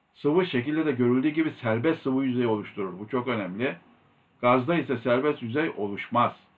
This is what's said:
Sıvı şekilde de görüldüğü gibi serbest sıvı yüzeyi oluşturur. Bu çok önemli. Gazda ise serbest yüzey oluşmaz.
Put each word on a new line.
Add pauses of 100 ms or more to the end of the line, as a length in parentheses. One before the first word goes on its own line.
(140)
Sıvı
şekilde
de
görüldüğü
gibi
serbest
sıvı
yüzeyi
oluşturur.
Bu
çok
önemli. (640)
Gazda
ise
serbest
yüzey
oluşmaz. (220)